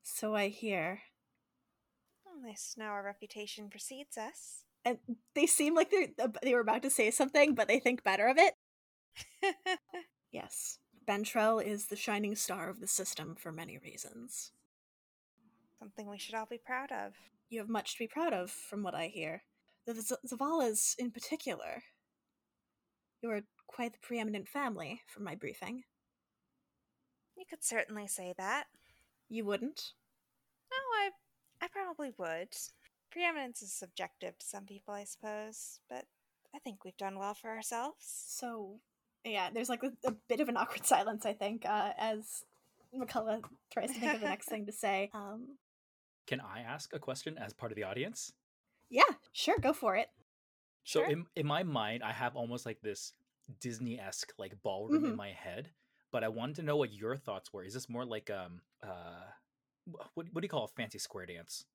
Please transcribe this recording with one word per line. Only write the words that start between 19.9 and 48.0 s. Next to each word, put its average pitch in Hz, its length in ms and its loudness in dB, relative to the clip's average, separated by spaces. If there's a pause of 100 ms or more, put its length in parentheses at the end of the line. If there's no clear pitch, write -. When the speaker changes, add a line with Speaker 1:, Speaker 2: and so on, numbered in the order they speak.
Speaker 1:
Z-, 226 200 -2 (100)
Zavalas 262 720 2
in 247 140 -2
particular. - 720 -6 (1400)
You 233 100 -2
are 208 100 0 (260)
quite 233 240 -4
the - 100 -20
preeminent 214 460 -2
family, 220 580 -4
from - 200 -12
my 165 100 -6
briefing. 226 480 -8 (1500)
Speaker 2:
You 370 120 -14
could 320 140 -10
certainly 208 440 -2
say 180 300 -4
that. 220 300 -2 (600)
Speaker 1:
You 220 160 -4
wouldn't? 214 480 -2 (800)
Speaker 2:
No, 523 60 0 (200)
I, 403 120 2 (520)
I 359 60 -4
probably 330 500 -4
would. 170 380 -4 (560)
Preeminence 311 500 -2
is 196 120 -10
subjective 185 640 -8
to - 80 -16
some 202 200 -10
people, 202 280 -12
I 202 100 -8
suppose, 214 880 -10
but - 160 -8 (500)
I 302 40 -12
think 208 260 -12
we've 185 100 -12
done 196 240 -6
well 202 140 -2
for 226 160 -10
ourselves. 233 560 -6 (220)
Speaker 1:
So, 220 520 -8 (440)
yeah, 196 300 0
there's, 240 160 0
like, 240 140 -2
a, 262 80 0 (160)
a 233 60 2 (160)
bit 247 100 4
of 269 100 4
an 240 80 0
awkward - 280 -2
<laughs> - 20 4
silence, 214 400 4
I 202 60 2
think, 208 320 -2
uh, 208 320 2
as 214 460 -4 (520)
McCullough 220 480 0 (280)
tries 247 200 -2
to 233 80 -6
think 226 160 4
of 220 60 -2
the 202 80 0
next 196 160 -2
Speaker 2:
<laughs> - 40 -8
Speaker 1:
thing 214 160 -4
to 208 60 -8
say. 202 420 0
Um, 220 440 -10 (680)
Speaker 3:
Can - 160 -2
I 101 200 -10
ask 131 320 -8
a 143 60 -4
question 139 380 -6
as 104 160 -8
part 117 180 -6
of 104 40 -6
the 104 80 -4
audience? 127 500 -4 (560)